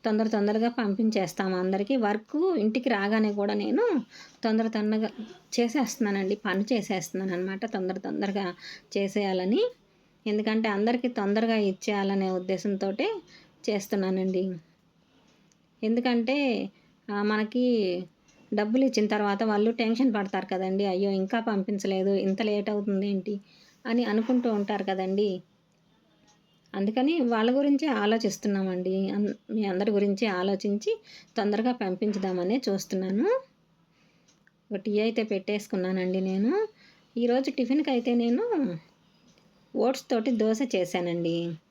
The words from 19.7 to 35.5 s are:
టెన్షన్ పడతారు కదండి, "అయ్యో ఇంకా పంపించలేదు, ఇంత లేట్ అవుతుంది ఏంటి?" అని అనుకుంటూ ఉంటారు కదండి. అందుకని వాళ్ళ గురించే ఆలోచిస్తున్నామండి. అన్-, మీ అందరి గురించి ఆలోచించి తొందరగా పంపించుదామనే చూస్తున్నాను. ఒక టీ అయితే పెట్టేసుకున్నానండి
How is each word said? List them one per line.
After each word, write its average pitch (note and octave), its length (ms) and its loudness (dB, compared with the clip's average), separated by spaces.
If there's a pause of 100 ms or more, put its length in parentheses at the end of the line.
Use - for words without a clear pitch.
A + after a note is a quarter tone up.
టెన్షన్ A#3 420 2
పడతారు G3 320 -2
కదండి, F#3+ 400 -2
"అయ్యో G3 260 0
ఇంకా F#3+ 280 0
పంపించలేదు, G3 680 -2
ఇంత G3 320 0
లేట్ G#3 280 0
అవుతుంది G3+ 380 -2
ఏంటి?" G3+ 320 -4 (460)
అని A#3 200 0
అనుకుంటూ A3+ 480 0
ఉంటారు G3+ 300 -2
కదండి. F#3+ 600 0 (1300)
అందుకని B3 440 2
వాళ్ళ A#3+ 380 2
గురించే C#4+ 300 4
ఆలోచిస్తున్నామండి. G3 1200 0
అన్-, G3+ 240 0 (180)
మీ G#3+ 140 0
అందరి G3 260 0
గురించి G3+ 360 2
ఆలోచించి G3+ 720 0 (380)
తొందరగా G#3+ 340 2
పంపించుదామనే G3 960 -2
చూస్తున్నాను. G3 720 0 (1300)
ఒక G#3 40 -4
టీ G#3 240 -2
అయితే A3+ 240 0
పెట్టేసుకున్నానండి F#3+ 1000 -2